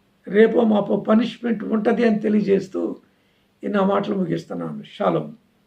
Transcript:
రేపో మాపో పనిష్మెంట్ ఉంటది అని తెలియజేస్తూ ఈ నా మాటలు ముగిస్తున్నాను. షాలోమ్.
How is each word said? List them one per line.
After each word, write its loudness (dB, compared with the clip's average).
రేపో 4
మాపో 2
పనిష్మెంట్ 0
ఉంటది 0
అని 2
తెలియజేస్తూ 0
ఈ -4
నా 0
మాటలు 0
ముగిస్తున్నాను. -6
షాలోమ్. -4